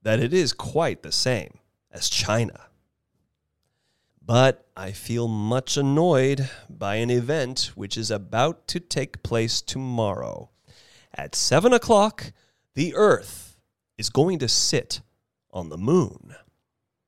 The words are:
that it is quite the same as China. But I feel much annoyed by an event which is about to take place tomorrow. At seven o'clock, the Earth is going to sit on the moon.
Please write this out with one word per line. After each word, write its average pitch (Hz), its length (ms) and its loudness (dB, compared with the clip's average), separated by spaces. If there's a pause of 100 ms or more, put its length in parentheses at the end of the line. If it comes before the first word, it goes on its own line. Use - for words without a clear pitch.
that 110 180 2
it 123 140 0
is 170 180 2
quite - 500 -2
the - 120 -8
same - 460 -2 (300)
as - 200 -6
China. - 560 -2 (1600)
But 123 540 2
I 95 160 -10
feel 117 360 -4
much 113 480 -2
annoyed 139 760 2 (200)
by 101 260 -6
an 117 140 -2
event 127 640 -2
which 101 240 -10
is 110 140 -4
about 110 560 -2
to 180 120 -6
take - 440 -8
place 117 360 -2
tomorrow. 110 920 -6 (640)
At 71 180 -10
seven 196 400 4
o'clock, 220 580 4 (440)
the 156 180 -2
Earth - 640 2 (400)
is 107 140 -6
going 170 280 2
to 127 80 -2
sit - 540 0 (500)
on 87 180 -10
the 78 100 -10
moon. 143 560 0 (720)